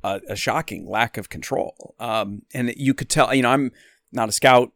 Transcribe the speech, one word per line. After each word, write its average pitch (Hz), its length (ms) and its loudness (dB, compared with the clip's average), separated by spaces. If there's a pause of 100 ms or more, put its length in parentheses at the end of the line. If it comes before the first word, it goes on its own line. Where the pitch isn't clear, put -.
a, 98 260 -4
a 101 60 -6
shocking 101 540 -6
lack 107 280 -2
of 104 120 -12
control. - 720 -8
Um, 110 420 -4 (120)
and 120 220 -4
you 135 200 0
could - 140 -8
tell, 135 240 4
you 131 100 4
know, 120 80 4
I'm 135 200 0 (400)
not 113 180 -2
a 104 40 -4
scout. 123 420 6